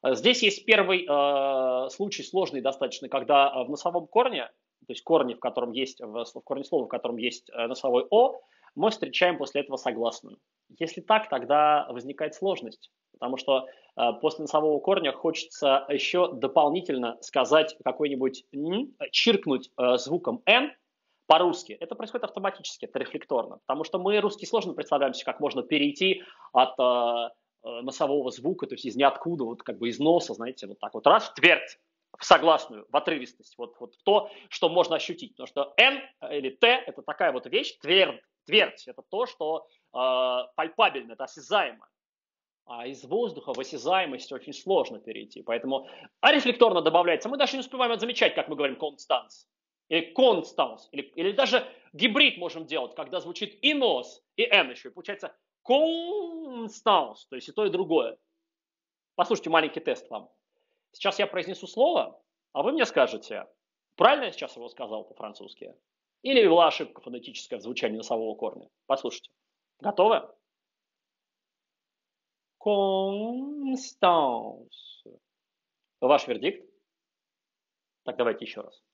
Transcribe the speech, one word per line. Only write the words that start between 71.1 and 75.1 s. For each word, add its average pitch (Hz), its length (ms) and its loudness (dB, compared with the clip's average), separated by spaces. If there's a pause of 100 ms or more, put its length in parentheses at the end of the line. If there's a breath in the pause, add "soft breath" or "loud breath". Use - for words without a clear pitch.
Констанс. 170 1500 -2 (960)